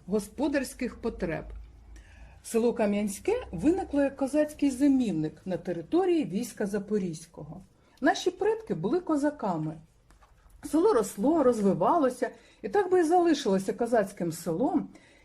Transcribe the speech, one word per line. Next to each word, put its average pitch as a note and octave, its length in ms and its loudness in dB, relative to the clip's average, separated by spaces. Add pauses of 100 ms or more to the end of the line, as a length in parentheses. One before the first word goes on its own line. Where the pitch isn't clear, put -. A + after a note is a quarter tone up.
господарських A#3+ 920 -4
потреб. E3 440 -6 (1000)
Село A#3 300 0
Кам'янське G#3+ 800 -2
виникло C#4+ 500 0
як C#4 140 0
козацький D4 540 0
зимівник A#3+ 720 2
на F#3 120 -4
території D4+ 680 0
війська G#3 420 -4
Запорізького. G3 1000 -6 (360)
Наші E4 300 2
предки G#4+ 440 -2
були G#3+ 260 -2
козаками. A#3+ 800 -2 (920)
Село F4+ 220 4
росло, C4 500 2
розвивалося A3 880 2 (320)
і G#3+ 60 -6
так F#4+ 220 2
би F#4 100 6
і - 20 6
залишилося D4+ 680 4
козацьким G#3 600 0
селом, G3 560 -2 (360)